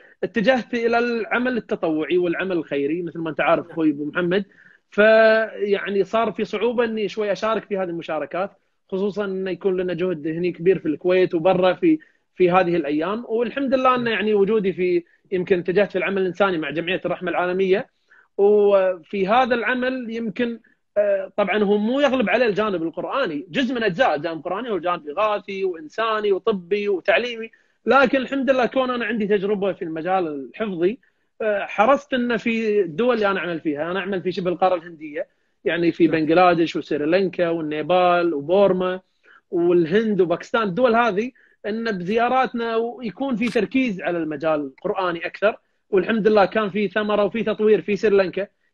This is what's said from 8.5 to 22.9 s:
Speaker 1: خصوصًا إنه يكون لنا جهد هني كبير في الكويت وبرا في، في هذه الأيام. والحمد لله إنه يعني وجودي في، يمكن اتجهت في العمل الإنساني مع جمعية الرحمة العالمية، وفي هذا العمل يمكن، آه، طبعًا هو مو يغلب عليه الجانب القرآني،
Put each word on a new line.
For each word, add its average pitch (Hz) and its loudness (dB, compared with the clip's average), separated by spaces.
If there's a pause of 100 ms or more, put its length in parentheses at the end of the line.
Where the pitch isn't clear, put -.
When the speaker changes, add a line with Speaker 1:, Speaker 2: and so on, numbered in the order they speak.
Speaker 1:
خصوصًا 196 -4
إنه 190 -4
يكون 185 -2
لنا 180 -2
جهد 165 -4
هني 170 -2
كبير 170 2
في 165 -4
الكويت 180 2
وبرا 180 4
في، 160 2 (360)
في 180 4
هذه 175 4
الأيام. 165 -2
والحمد 240 -2
لله 254 4
إنه 240 0
يعني 214 0
وجودي 196 2
في، 175 0 (280)
يمكن 180 2
اتجهت 185 0
في 190 -2
العمل 190 -2
الإنساني 185 0
مع 147 -4
جمعية 170 -4
الرحمة 175 -4
العالمية، 185 0 (500)
وفي 196 4
هذا 240 4
العمل 247 -2
يمكن، 233 -4 (360)
آه، 202 0
طبعًا 208 0
هو 208 2
مو 240 0
يغلب 254 2
عليه 240 2
الجانب 196 0
القرآني، 170 -4